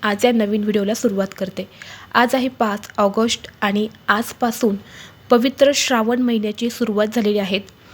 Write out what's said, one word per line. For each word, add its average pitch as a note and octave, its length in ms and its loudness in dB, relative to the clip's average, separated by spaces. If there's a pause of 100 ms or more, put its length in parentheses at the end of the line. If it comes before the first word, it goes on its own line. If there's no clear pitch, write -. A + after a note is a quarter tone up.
आज G#3 220 0
या B3 80 6
नवीन G#3+ 300 0
व्हिडिओला G#3 320 0
सुरुवात G3 440 -2
करते. F#3 280 -8 (480)
आज B3 200 4
आहे C4 160 0
पाच G#3 380 -4 (100)
ऑगस्ट A3 500 0 (120)
आणि G#3 260 0 (220)
आजपासून A3+ 680 -2 (540)
पवित्र C4 460 4
श्रावण A#3+ 460 0
महिन्याची A#3 480 -2
सुरुवात A3 460 -2
झालेली G#3 220 2
आहे G3 220 -2 (340)